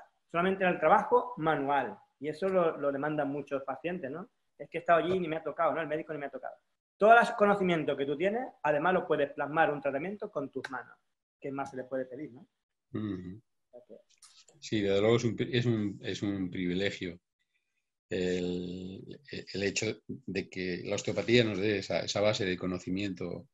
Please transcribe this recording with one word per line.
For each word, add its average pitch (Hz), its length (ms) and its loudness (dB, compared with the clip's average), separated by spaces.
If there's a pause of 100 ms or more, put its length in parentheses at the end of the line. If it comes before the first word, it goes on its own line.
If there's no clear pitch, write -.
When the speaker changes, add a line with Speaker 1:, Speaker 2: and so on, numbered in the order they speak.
(300)
Speaker 1:
solamente 190 340 2
era 180 80 6
el 160 80 -2
trabajo 208 580 4
manual. 139 600 0 (220)
Y 143 80 -4
eso 170 200 -2
lo, 175 280 2
lo 143 160 0
demandan 147 380 0
muchos 143 320 -4
pacientes, 139 480 -6
¿no? 170 180 -10 (300)
"Es 143 100 -12
que 170 100 -8
he - 20 -4
estado 170 180 6
allí 170 160 2
y 185 60 0
ni 170 80 -2
me 160 80 -2
ha 160 60 -6
tocado, 156 300 0
¿no? 160 80 -2
El 160 60 -4
médico 156 260 -6
ni 151 60 -6
me 143 80 -8
ha 135 40 -8
tocado". - 240 -12 (420)
Todos 214 180 8
los 220 180 8
conocimientos 180 640 2
que 139 100 -2
tú 143 100 -2
tienes, 208 280 0 (200)
además 151 300 2
los 175 100 2
puedes 143 280 0
plasmar 151 400 2
un 143 80 -4
tratamiento 175 520 -4
con 139 180 -6
tus 131 180 -8
manos. 123 280 -10 (440)
¿Qué 143 120 -8
más 135 180 -6
se 131 60 -12
le 127 80 -8
puede 131 220 -6
pedir, 131 260 -12
no? 127 80 -20 (520)
Speaker 2:
Ujú. 101 480 -6 (300)
Speaker 1:
Ok. - 300 -20 (600)
Speaker 2:
Sí, 110 200 -2
desde 98 200 4
luego 110 160 6
es 120 80 2
un 107 120 0
pri-, 120 200 -2
es 117 100 2
un, 107 360 0
es 101 220 -6
un 98 260 -2
privilegio 90 680 -4 (880)
el, 90 1120 -4 (320)
el 98 100 -4
hecho 101 440 -2
de 92 420 -6
que 92 360 -6
la 101 120 -2
osteopatía 107 480 4
nos 104 140 -2
dé 101 200 0
esa, 92 220 -2
esa - 200 -2
base 107 240 2
de 92 120 0
conocimiento 90 960 -6